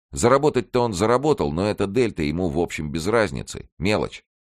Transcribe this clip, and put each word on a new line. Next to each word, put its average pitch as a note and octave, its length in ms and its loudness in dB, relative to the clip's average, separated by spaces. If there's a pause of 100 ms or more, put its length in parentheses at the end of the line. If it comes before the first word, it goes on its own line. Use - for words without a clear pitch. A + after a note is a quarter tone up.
(120)
Заработать-то B2+ 680 2
он A#2+ 120 0
заработал, A2+ 580 2
но F2+ 160 0
эта G2+ 180 -2
дельта G2+ 380 0
ему, E2 260 -2
в D2 100 -2
общем, D#2+ 320 -4
без D#2+ 160 -4
разницы. G#2 720 -2
Мелочь. E2 480 -2 (200)